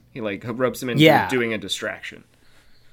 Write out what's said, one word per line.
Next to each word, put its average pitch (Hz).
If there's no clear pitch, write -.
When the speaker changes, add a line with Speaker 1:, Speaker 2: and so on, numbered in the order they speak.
Speaker 1:
He, 123
like, 101
h-, 120
ropes 120
him 127
into 139
Speaker 2:
Yeah. 135
Speaker 1:
doing 117
a 104
distraction. -